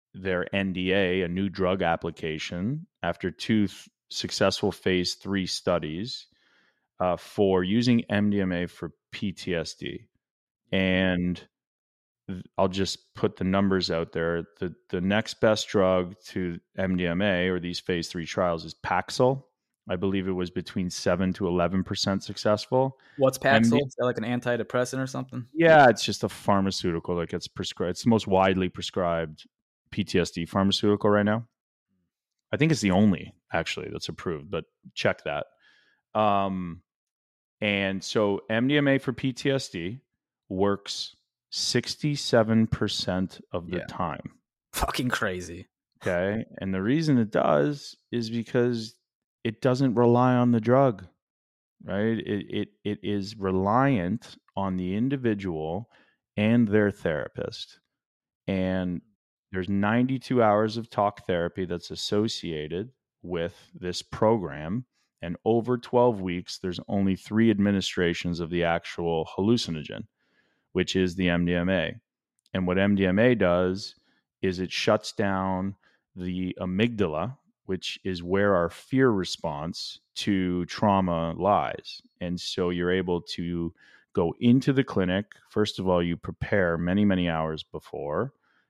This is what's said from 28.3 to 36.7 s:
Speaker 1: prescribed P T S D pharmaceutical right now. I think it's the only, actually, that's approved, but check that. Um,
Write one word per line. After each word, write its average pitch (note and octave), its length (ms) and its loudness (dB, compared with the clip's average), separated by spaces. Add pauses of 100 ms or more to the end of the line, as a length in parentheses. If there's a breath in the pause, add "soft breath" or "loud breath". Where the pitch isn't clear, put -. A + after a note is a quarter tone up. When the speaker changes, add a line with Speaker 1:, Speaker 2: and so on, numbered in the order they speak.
Speaker 1:
prescribed E2 760 -4 (440)
P G#2 140 -2
T - 140 0
S E2+ 120 2
D E2 160 -4
pharmaceutical G2+ 640 2
right G#2 140 4
now. A2 220 0 (1040)
I G#2+ 40 0
think D3+ 160 2
it's B2 80 0
the G2 120 4
only, F#2+ 420 4 (180)
actually, D#2 380 -4
that's - 180 -10
approved, E2 420 -8
but E2 140 -6 (300)
check - 300 -2
that. D2 220 -4 (720 soft breath)
Um, G2 640 0 (800)